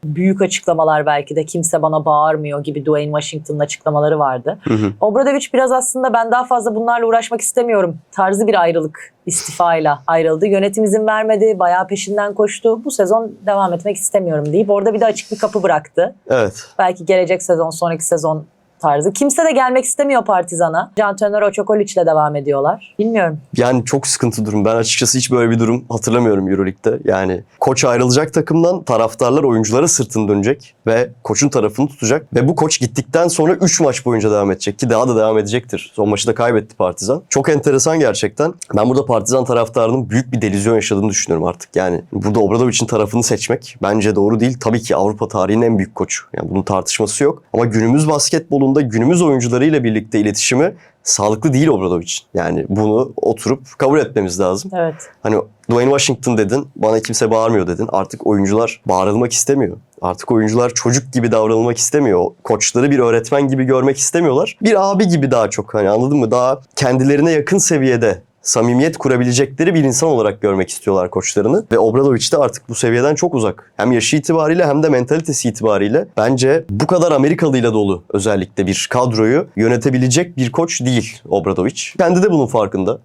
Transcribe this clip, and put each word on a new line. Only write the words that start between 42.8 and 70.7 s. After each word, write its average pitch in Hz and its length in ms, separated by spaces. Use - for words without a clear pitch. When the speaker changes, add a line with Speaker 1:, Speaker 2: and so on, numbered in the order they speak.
Speaker 2:
tarafını 107 360
seçmek - 600
bence 104 340
doğru 107 240
değil. 123 200
Tabii 120 200
ki 120 160
Avrupa 104 320
tarihinin 107 380
en 110 120
büyük 92 160
koçu. - 300
Yani 82 140
bunun 92 120
tartışması 101 640
yok. 147 180
Ama 113 120
günümüz 117 440
basketbolunda 143 720
günümüz 131 420
oyuncularıyla 131 640
birlikte 110 360
iletişimi 127 540
sağlıklı 107 500
değil 139 160
Obradovic'in. 92 560
Yani 85 340
bunu 107 480
oturup - 640
kabul 139 200
etmemiz 101 420
lazım. 98 340
Speaker 1:
Evet. 165 200
Speaker 2:
Hani 110 140
Dwayne 120 200
Washington 135 480
dedin, 120 380
bana 110 240
kimse 110 300
bağırmıyor 110 360
dedin. 90 260
Artık 95 340
oyuncular 107 600
bağırılmak 101 460
istemiyor. 135 440
Artık 90 300
oyuncular 113 380
çocuk 123 420
gibi 117 200
davranılmak 113 460
istemiyor. 104 480
Koçları 120 460
bir 139 80
öğretmen 120 500
gibi 131 160
görmek 135 320
istemiyorlar. 165 640
Bir 202 280
abi 196 180
gibi 143 220
daha 117 200
çok, - 240
hani, 101 160
anladın 127 280
mı? 113 120
Daha 127 300
kendilerine 139 560
yakın 151 260
seviyede 127 640
samimiyet 123 540
kurabilecekleri 131 800
bir 160 100
insan 135 240
olarak 110 320
görmek 98 280
istiyorlar 92 420